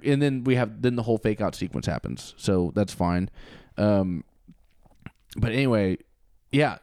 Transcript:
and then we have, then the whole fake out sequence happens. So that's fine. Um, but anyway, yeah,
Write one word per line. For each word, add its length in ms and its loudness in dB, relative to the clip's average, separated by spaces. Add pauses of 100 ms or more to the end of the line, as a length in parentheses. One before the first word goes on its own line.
and 160 2
then 240 0
we 100 4
have, 260 -2
then 140 2
the 80 -2
whole 140 2
fake 240 -2
out 120 -2
sequence 320 -6
happens. 520 -6
So 380 0
that's 180 0
fine. 360 0 (480)
Um, 460 2 (1120)
but 160 -2
anyway, 460 2 (560)
yeah, 300 2